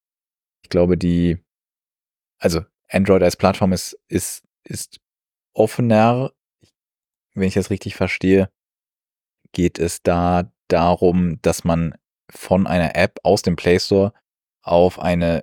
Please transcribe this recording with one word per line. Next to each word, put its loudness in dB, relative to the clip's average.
Ich -20
glaube, 2
die, 0
also -2
Android 2
als 2
Plattform 0
ist, -8
ist, -6
ist -16
offener. 0
Wenn 0
ich -4
das -2
richtig -6
verstehe, 0
geht -2
es -6
da -2
darum, 0
dass -2
man -2
von -2
einer -2
App -2
aus 2
dem -2
Play 2
Store 0
auf 2
eine -2